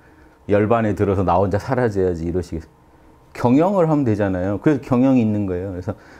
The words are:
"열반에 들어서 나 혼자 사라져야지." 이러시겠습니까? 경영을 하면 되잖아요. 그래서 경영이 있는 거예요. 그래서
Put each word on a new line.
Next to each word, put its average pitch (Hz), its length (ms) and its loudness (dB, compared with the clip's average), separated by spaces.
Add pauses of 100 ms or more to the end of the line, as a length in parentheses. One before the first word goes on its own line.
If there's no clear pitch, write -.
(500)
"열반에 107 460 2
들어서 98 280 0
나 87 140 2
혼자 98 200 0
사라져야지." 98 680 -2
이러시겠습니까? 82 540 -6 (540)
경영을 160 560 2
하면 147 140 0
되잖아요. 98 580 -2
그래서 151 200 2
경영이 131 400 2
있는 104 240 0
거예요. 92 260 -6
그래서 92 220 -8 (260)